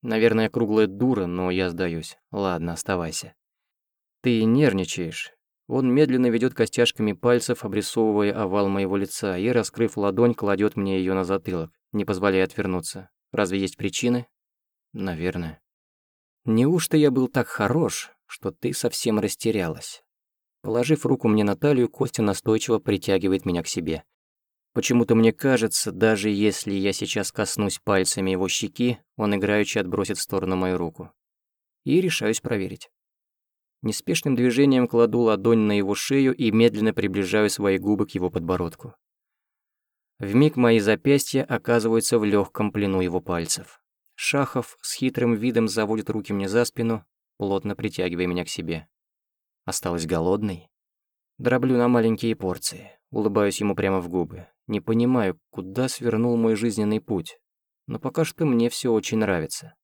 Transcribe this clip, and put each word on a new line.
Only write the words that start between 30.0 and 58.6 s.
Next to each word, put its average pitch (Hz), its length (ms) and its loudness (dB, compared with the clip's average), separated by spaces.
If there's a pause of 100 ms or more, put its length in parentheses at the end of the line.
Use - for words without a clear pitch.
в - 40 -6
сторону 92 340 -2
мою 92 220 0
руку. 85 340 -8 (720)
И 160 160 2
решаюсь 113 400 -2
проверить. 95 480 -6 (960)
Неспешным 139 520 -2
движением 123 520 4
кладу 117 320 4
ладонь 113 400 4
на 104 180 2
его 101 160 0
шею 135 420 0
и 120 140 0
медленно 110 420 4
приближаю 101 600 0
свои 98 260 2
губы 101 300 0
к - 40 -18
его 90 200 -2
подбородку. 87 640 -4 (1200)
Вмиг 127 380 2
мои 120 240 4
запястья 131 640 0
оказываются 117 760 0
в 107 80 2
легком 104 460 0
плену 95 300 0
его 90 200 -2
пальцев. - 580 -6 (360)
Шахов - 680 -4
с - 140 -8
хитрым 123 400 0
видом 113 320 0
заводит 107 420 -2
руки 104 240 -4
мне 98 160 -4
за 117 160 2
спину, 113 400 -4 (320)
плотно 98 380 -2
притягивая 90 500 -4
меня 87 180 -2
к 85 60 -10
себе. 82 380 -8 (760)
«Осталась 85 400 -4
голодной?» 90 640 -2 (680)
Дроблю 123 400 2
на 120 100 4
маленькие 113 480 2
порции, - 560 -8 (200)
улыбаюсь 104 480 0
ему 101 160 0
прямо 95 260 0
в 87 80 -10
губы. 87 380 -4 (200)
Не 104 140 -4
понимаю, 113 580 0 (120)
куда 98 380 -4
свернул 117 480 0
мой 113 180 2
жизненный 107 460 0
путь, - 360 -6 (480)
но 110 140 -8
пока 151 260 -2
что - 200 -4
мне 120 240 2